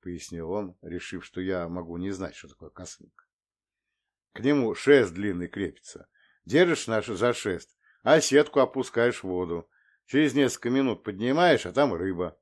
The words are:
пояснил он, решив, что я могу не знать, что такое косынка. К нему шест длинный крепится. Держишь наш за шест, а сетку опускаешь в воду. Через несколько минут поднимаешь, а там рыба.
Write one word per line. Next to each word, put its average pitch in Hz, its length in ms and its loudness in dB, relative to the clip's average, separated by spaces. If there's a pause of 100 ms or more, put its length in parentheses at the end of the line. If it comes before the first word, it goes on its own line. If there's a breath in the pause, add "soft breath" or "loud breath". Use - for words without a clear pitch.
пояснил 85 500 -10
он, 95 320 -8
решив, 87 420 -12
что - 160 -14
я 92 280 -4
могу 85 280 -10
не 92 140 -6
знать, 92 240 -10
что - 140 -20
такое 71 220 -20
косынка. - 540 -20 (1080)
К - 80 -16
нему 123 340 2
шест 123 400 6
длинный 90 340 -4
крепится. - 600 -10 (360)
Держишь 165 420 2
наш 110 200 0
за 113 260 0
шест, 92 440 -6 (260)
а 151 180 6
сетку 143 400 4
опускаешь 120 600 0
в - 40 -20
воду. 90 440 -4 (380)
Через 143 280 2
несколько 131 360 0
минут 131 320 0
поднимаешь, 127 640 2
а 90 60 -10
там 135 200 2
рыба. 87 500 -4